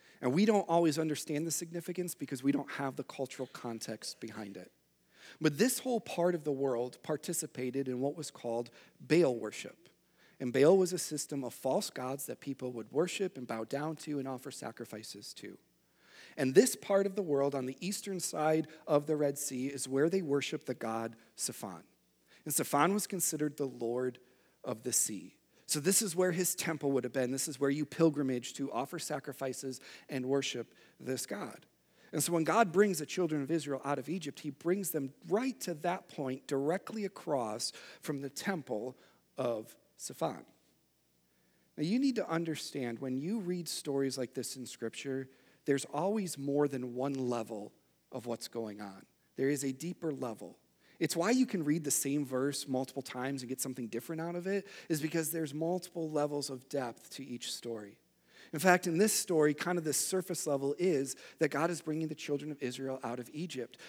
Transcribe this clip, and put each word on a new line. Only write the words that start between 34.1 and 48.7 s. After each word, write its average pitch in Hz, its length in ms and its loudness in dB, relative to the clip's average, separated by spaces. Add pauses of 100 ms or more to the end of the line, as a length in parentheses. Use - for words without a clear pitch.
he 151 80 -6
brings 175 420 0
them 139 220 -2 (160)
right 240 320 0
to 175 140 -4
that 175 340 -2
point, 135 380 -4
directly 175 580 -2
across 120 680 -2 (300)
from 147 180 -4
the 139 100 -8
temple 127 680 -4 (400)
of 117 360 -2 (240)
Zephon. - 460 -6 (1300)
Now, 156 60 -4
you 196 140 2
need 269 200 2
to - 120 -2
understand, 147 680 -2
when 131 180 -2
you 185 220 -2
read 175 300 -4
stories 139 480 -2
like 123 160 -4
this 127 240 -6
in 123 80 -10
Scripture, 131 640 -6 (340)
there's 139 220 4
always 185 520 -2
more 143 300 2
than 127 260 -4
one 135 200 -2
level 113 580 -2 (400)
of 120 140 -8
what's 117 240 -6
going 107 320 -8